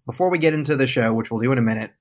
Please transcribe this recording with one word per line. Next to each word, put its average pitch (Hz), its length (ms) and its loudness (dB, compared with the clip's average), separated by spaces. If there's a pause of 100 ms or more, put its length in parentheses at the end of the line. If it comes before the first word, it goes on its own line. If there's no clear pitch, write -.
before 180 240 0
we 180 80 0
get 156 160 2
into 151 240 -2
the 131 100 2
show, 113 260 0
which 113 160 -2
we'll 113 120 -4
do 123 100 0
in 131 60 2
a 120 40 0
minute, 110 400 -2